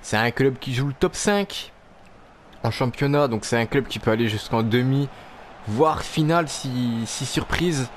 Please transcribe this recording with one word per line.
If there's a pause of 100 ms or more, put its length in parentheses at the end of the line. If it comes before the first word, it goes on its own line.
c'est
un
club
qui
joue
le
top
cinq (920)
en
championnat,
donc
c'est
un
club
qui
peut
aller
jusqu'en
demi, (580)
voire
finale
si, (360)
si
surprise.